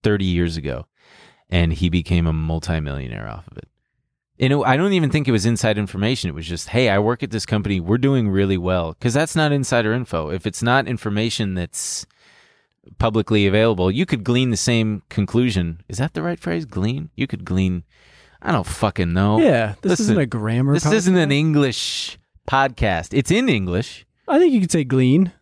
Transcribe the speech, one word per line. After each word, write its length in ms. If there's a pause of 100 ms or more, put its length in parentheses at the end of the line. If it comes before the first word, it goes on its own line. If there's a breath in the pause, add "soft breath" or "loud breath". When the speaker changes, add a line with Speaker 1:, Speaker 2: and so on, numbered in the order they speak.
Speaker 1:
thirty 220
years 320
ago. 300 (640 soft breath)
And 240
he 160
became 380
a 60
multimillionaire 960
off 180
of 120
it. 100 (720)
And 120
it, 40 (100)
I 100
don't 160
even 180
think 180
it 40
was 140
inside 320
information. 500
It 60
was 140
just, 220
"Hey, 180
I 100
work 240
at 80
this 160
company. 320
We're 200
doing 300
really 300
well." 420
'Cause 140
that's 220
not 160
insider 400
info. 380
If 180
it's 160
not 240
information 680
that's 520 (920 soft breath)
publicly 480
available, 440
you 140
could 200
glean 260
the 80
same 500
conclusion. 800
Is 100
that 160
the 80
right 160
phrase? 280
Glean? 480
You 120
could 180
glean. 400 (580 soft breath)
I 100
don't 140
fucking 460
know. 280
Speaker 2:
Yeah, 400
this 100 (100)
Speaker 1:
Listen, 40
Speaker 2:
isn't 140
a 80
grammar 480
Speaker 1:
this 100
isn't 320
an 140
Speaker 2:
podcast. 20
Speaker 1:
English 840 (280)
podcast. 720
It's 140
in 180
English. 560 (240)
Speaker 2:
I 100
think 140
you 80
could 120
say 120
glean. 580